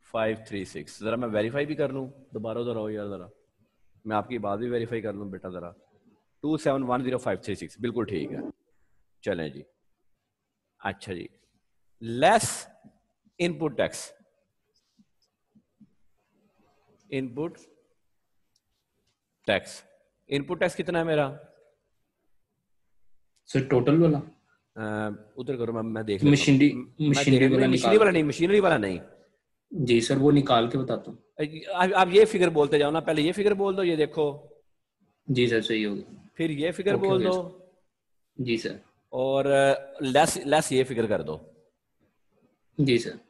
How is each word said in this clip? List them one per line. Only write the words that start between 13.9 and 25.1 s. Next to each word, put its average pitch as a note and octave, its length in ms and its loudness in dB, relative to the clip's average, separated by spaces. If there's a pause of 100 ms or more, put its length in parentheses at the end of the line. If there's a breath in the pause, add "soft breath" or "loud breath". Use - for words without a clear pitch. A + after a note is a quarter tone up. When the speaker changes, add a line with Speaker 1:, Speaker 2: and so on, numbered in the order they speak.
Speaker 1:
Input C3+ 480 -8 (1900)
tax, - 380 -4 (440)
Input C#3+ 320 -4
tax F3+ 140 0
कितना F3 240 -4
है E3 60 0
मेरा? D3+ 240 0 (2250)
Speaker 2:
सर, C3 180 -2
total C#3+ 340 4
वाला? D#3+ 200 4
Speaker 1:
अ, G#2+ 920 -8 (260)